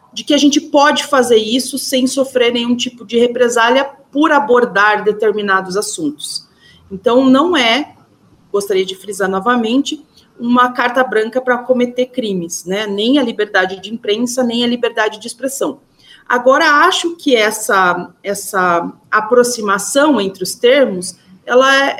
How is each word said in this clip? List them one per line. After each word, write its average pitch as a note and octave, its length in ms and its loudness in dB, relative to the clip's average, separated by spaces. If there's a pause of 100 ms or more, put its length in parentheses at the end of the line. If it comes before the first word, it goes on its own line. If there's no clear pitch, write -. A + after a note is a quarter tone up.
(140)
de A3 100 -12
que D4+ 100 0
a C#4+ 40 4
gente D4 240 4
pode C#4+ 440 2
fazer A#3+ 320 2
isso B3 400 -2
sem C4 300 -2
sofrer B3+ 460 0
nenhum A#3+ 220 -2
tipo A#3+ 280 -8
de A#3+ 140 -4
represália A#3+ 680 2 (280)
por D#4 200 2
abordar G#3+ 720 2
determinados G3+ 720 0
assuntos. - 720 -8 (420)
Então, A#3 360 2
não C#4+ 320 4
é, B3 380 0 (560)
gostaria G3 340 -2
de F#3 100 -10
frisar G3 340 -6
novamente, A#3+ 760 -2 (340)
uma B3 320 2
carta B3 320 0
branca A#3 380 -2
pra B3 160 0
cometer B3 500 0
crimes, F#3+ 580 -6
né? G3 200 -4
Nem G#3 320 0
a C4+ 60 2
liberdade G3 580 -2
de G#3 120 -12
imprensa, A#3 500 -4
nem A#3+ 200 -2
a A#3+ 40 0
liberdade A3+ 520 -2
de A#3 80 -16
expressão. A3+ 520 -6 (480)
Agora, C4 380 2 (220)
acho E4+ 280 -2
que C4 200 0
essa, G3 760 0 (120)
essa F#3 680 -2 (200)
aproximação A#3+ 1080 2
entre F#3+ 240 -4
os - 120 -6
termos, G#3+ 600 0 (280)
ela, C4+ 540 2